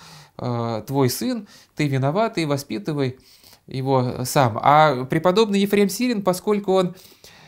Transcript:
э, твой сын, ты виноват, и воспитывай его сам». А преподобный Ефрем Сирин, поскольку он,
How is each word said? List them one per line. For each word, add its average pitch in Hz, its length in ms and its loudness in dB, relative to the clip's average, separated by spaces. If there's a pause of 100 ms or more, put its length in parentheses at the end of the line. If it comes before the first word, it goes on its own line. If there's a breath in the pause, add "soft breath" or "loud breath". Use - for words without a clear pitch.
(380 loud breath)
э, 117 480 -4
твой 135 220 2
сын, 220 380 -6 (300 loud breath)
ты 151 100 0
виноват, 147 520 -2
и 165 60 0
воспитывай 143 760 -4 (480 soft breath)
его 127 580 -2
сам». 123 360 2
А 147 440 4
преподобный 190 560 2
Ефрем 202 280 2
Сирин, 233 340 -4
поскольку 196 500 0
он, 185 240 2 (520 loud breath)